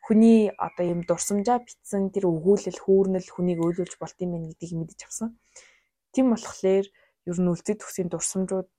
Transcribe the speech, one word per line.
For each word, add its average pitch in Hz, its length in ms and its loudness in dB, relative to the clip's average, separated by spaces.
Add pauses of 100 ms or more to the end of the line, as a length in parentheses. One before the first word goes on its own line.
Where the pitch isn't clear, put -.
Хүний 220 480 6
одоо - 320 -4
ийм 175 160 -2
дурсамжаа 202 560 0
бичсэн 196 560 -6
тэр 196 160 0
өгүүлэл, 180 480 0
хүүрнэл 190 560 2
хүнийг 180 240 -2
өөлүүлж 175 400 -4
болд - 240 -14
юм 175 160 -6
байна 160 160 -10
гэдгийг 170 240 -10
мэдэж 165 220 -10 (100)
авсан. 226 240 -8 (800)
Тийм 262 160 4
болохоор 196 560 0 (400)
ер 175 120 -6
нь 180 120 2
Үлзий 175 260 -4
төгсгийн 175 340 -8
дурсамжууд 185 580 -4 (100)